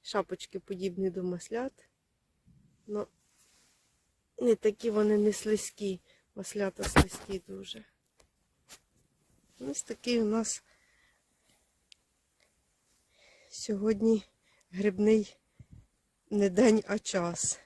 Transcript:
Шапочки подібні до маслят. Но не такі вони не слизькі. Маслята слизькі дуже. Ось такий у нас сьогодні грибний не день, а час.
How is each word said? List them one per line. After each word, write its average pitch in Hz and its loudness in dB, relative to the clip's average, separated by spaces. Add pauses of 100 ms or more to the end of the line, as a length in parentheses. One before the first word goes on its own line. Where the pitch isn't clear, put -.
Шапочки - -8
подібні 190 -4
до 180 -8
маслят. 220 -6 (1120)
Но 208 -6 (1300)
не 240 4
такі 214 -2
вони 214 4
не 208 4
слизькі. 202 -4 (340)
Маслята 202 -6
слизькі - 0
дуже. 196 -16 (1800)
Ось 277 -8
такий 233 -2
у - 2
нас 220 -2 (2750)
сьогодні 214 2 (460)
грибний 208 2 (920)
не 202 2
день, 214 6
а 208 -4
час. - -4